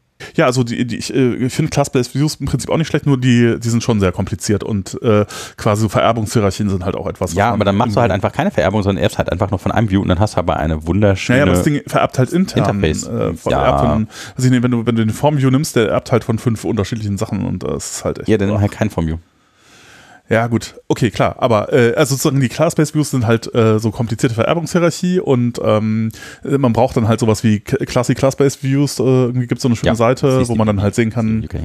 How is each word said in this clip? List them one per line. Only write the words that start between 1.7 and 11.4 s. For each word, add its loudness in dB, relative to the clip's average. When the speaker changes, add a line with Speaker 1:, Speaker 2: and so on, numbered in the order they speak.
Speaker 1:
Views -2
im -8
Prinzip -4
auch 0
nicht -2
schlecht, -2
nur 2
die, 4
die -6
sind 0
schon 0
sehr 2
kompliziert -4
und, -6
äh, 2
quasi 0
so 2
Vererbungshierarchien 0
sind -2
halt -4
auch -6
etwas, -4
was -6
Speaker 2:
Ja, 2
Speaker 1:
man 2
Speaker 2:
aber 0
dann 2
machst 0
du 2
halt 2
Speaker 1:
irgendwie -2
Speaker 2:
einfach -2
keine -2
Vererbung, 0
sondern 0
erbst 0
halt -2
einfach -2
nur -2
von -2
einem 0
View 2
und 0
dann 2
hast 0
du 0
aber 0
eine -2
wunderschöne 2
Speaker 1:
Naja, 4